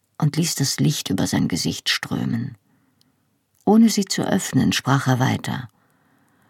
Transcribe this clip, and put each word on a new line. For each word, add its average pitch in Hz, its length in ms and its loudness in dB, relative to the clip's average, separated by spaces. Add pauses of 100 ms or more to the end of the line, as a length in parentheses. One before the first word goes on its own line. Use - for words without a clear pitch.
(180)
und 151 200 0
ließ 165 180 -2
das - 240 -2
Licht 151 320 0
über - 160 -2
sein - 200 0
Gesicht - 400 -6
strömen. - 720 -4 (1080)
Ohne 226 260 6
sie 202 160 0
zu - 180 -4
öffnen, - 500 0
sprach 131 340 0
er 127 120 4
weiter. 123 500 -2 (800)